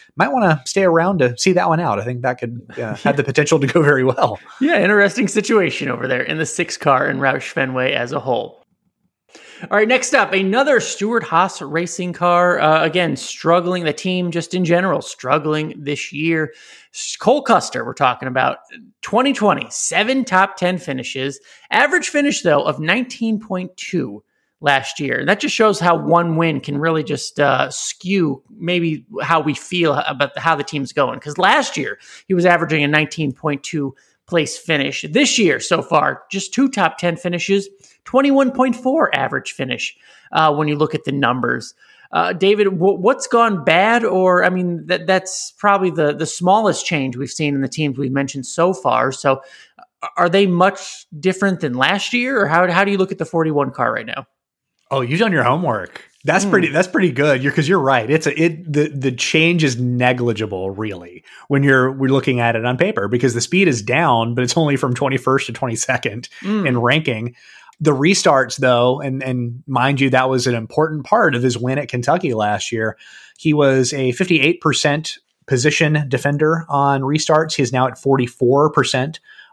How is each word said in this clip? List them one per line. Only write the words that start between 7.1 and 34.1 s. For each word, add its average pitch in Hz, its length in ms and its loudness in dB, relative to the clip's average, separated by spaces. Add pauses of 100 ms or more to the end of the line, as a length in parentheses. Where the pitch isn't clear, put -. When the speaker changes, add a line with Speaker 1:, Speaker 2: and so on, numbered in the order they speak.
Speaker 2:
Roush 127 320 -2
Fenway 131 420 -2
as 123 180 -4
a 143 80 -4
whole. 123 360 -4 (1040)
All - 160 -2
right, 220 120 4
next 254 240 0
up, 220 180 2
another 220 480 2
Stewart-Haas 196 800 -2
racing 170 520 -6
car. 175 480 2
Uh, 156 220 4
again, 160 340 0
struggling, 175 640 0
the 151 80 -2
team 180 400 -4
just 165 220 -6
in 185 100 0
general, 175 380 2
struggling 151 760 -4
this 143 360 -8
year. 156 400 -2 (400)
S-, - 240 -10
Cole 277 260 2
Custer, 151 420 0
we're 123 80 -10
talking 127 360 -2
about 131 300 0 (420)
twenty 262 320 0
twenty, 165 360 0
seven 226 540 -2
top 190 320 0
ten 180 220 -2
finishes. 135 640 -8 (300)
Average 285 360 2
finish, 285 340 0
though, 147 220 4
of 143 160 -2
nineteen 220 580 -2
point 180 380 -8
two 123 480 -6 (380)
last 139 360 -2
year. 127 280 -4
That 202 160 0
just 294 140 -4
shows 214 220 2
how 170 200 2
one 160 400 2
win 160 240 0
can 143 160 -8
really 156 260 -2
just, 143 360 -8
uh, 135 300 2
skew 175 800 -2
maybe 170 560 -4 (160)
how 156 200 0
we 151 120 -2
feel 165 400 0
about 139 460 -2
how 160 160 2
the 143 80 -4
team's 139 300 -6
going. 127 260 0
'Cause 147 180 -12
last 190 380 2
year, 117 240 -6 (300)
he 196 40 2
was 175 120 2
averaging 160 380 2
a 143 40 2
nineteen 151 460 0
point 143 300 -4
two 139 300 -6 (320)